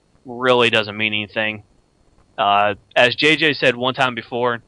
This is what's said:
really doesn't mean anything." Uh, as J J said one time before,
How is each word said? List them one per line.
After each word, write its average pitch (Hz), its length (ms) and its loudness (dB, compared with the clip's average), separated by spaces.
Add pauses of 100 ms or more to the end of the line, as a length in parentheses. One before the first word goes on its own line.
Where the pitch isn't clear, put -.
(240)
really 123 460 2
doesn't 104 260 -2
mean 107 160 -4
anything." 107 500 -4 (760)
Uh, 104 380 2 (200)
as 123 180 4
J 151 220 2
J 151 160 0
said 127 240 0
one 127 160 -2
time 127 220 -2
before, 120 540 -4